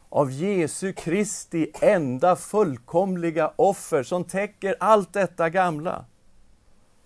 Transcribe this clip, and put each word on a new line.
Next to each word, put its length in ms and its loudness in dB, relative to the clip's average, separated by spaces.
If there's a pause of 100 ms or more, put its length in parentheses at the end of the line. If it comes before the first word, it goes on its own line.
av 220 2
Jesu 600 -2
Kristi 800 -4 (100)
enda 540 4
fullkomliga 1200 -2
offer 480 0
som 200 -4
täcker 560 -6
allt 340 4
detta 360 0
gamla. 560 -2 (1000)